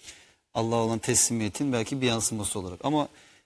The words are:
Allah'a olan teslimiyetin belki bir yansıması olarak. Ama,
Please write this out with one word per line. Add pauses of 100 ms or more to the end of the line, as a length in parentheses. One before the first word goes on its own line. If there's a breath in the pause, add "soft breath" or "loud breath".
(540 loud breath)
Allah'a
olan
teslimiyetin
belki
bir
yansıması
olarak.
Ama, (380 loud breath)